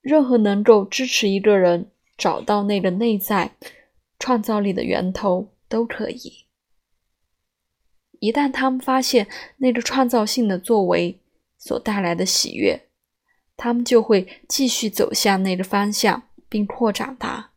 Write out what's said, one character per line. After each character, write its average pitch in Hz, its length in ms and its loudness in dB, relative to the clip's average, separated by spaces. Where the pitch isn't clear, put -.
任 294 240 4
何 247 140 2
能 208 240 2
够 208 220 6
支 254 220 -4
持 220 220 0
一 196 120 0
个 208 180 4
人 175 320 2
找 - 240 -2
到 208 240 0
那 202 160 0
个 185 120 0
内 214 260 0
在 190 380 -2
创 240 240 0
造 214 180 -2
力 202 120 0
的 185 120 -2
源 185 280 -2
头 185 400 -2
都 226 160 -2
可 - 260 -8
以。 - 360 -16
一 208 120 0
旦 285 200 0
他 262 180 0
们 262 80 -2
发 262 220 0
现 240 260 2
那 254 140 2
个 233 80 0
创 262 280 0
造 233 160 2
性 220 240 0
的 185 100 0
作 202 260 2
为 175 360 0
所 - 220 -6
带 202 200 -2
来 170 140 0
的 175 100 -2
喜 - 300 -2
悦， - 340 -2
他 240 160 -4
们 240 120 0
就 240 180 4
会 196 240 2
继 269 180 -2
续 220 240 -2
走 - 220 -2
向 196 300 0
那 185 140 -2
个 185 60 -4
方 202 300 -2
向， 247 320 -2
并 208 180 -2
扩 214 260 -2
展 262 260 -8
它。 - 380 -10